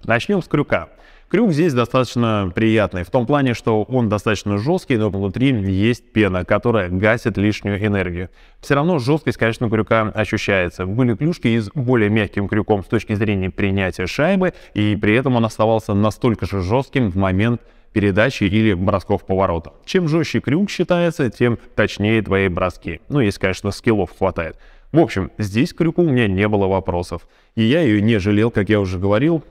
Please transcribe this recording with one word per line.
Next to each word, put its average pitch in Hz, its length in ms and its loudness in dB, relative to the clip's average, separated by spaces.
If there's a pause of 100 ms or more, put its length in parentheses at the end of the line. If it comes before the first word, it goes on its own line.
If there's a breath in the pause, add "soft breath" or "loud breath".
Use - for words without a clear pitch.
Начнем 139 380 0
с - 60 -16
крюка. 117 400 -2 (400 soft breath)
Крюк 196 240 2
здесь 151 200 2
достаточно 117 800 0
приятный, 107 500 0
в - 60 -12
том 123 140 0
плане, 135 300 0
что 107 300 -2
он 120 260 0
достаточно 101 480 -2
жесткий, 143 380 -2
но 107 120 0
внутри 98 440 0 (100)
есть 98 500 0
пена, 92 320 2
которая 104 460 0
гасит 104 480 0
лишнюю 101 440 -2
энергию. 92 460 -2 (320 soft breath)
Все - 140 -2
равно 156 240 0
жесткость, 135 400 -2
конечно, 117 320 -2
крюка 110 440 0
ощущается. 98 680 -2
Были 113 300 0
клюшки 151 340 -4
и 113 120 2
с 101 120 -6
более 120 380 2
мягким 101 380 0
крюком 104 340 0
с - 40 -14
точки 110 280 -2
зрения 101 340 -2
принятия 104 580 -2
шайбы, 185 460 0 (220 loud breath)
и 104 220 0
при 104 180 2
этом 131 220 2
он 117 80 2
оставался 110 500 0
настолько 104 520 0
же 98 140 -4
жестким 113 500 -2
в 85 60 -6
момент 98 460 0 (320 soft breath)
передачи 104 500 2
или 107 280 2
бросков 95 540 -2
поворота. 92 460 -2 (120)
Чем 175 240 0
жестче 147 320 -2
крюк 180 300 -2
считается, 170 600 0
тем 120 280 0 (160 loud breath)
точнее 107 480 0
твои 98 260 0
броски. 85 520 -6 (100)
Ну, 143 100 0
если, 101 180 0
конечно, 98 320 -2
скиллов 101 460 -2
хватает. 85 400 -4 (360 soft breath)
В 147 60 4
общем, 98 380 0
здесь 107 380 -2
к - 20 -18
крюку 165 260 0
у 160 80 2
меня 123 160 2
не 98 220 0
было 101 180 2
вопросов. 90 640 -4 (260 soft breath)
И 113 80 0
я 139 200 2
ее 107 180 4
не 110 180 2
жалел, 104 320 2
как 101 200 -2
я 107 100 4
уже 92 180 -2
говорил. 123 520 0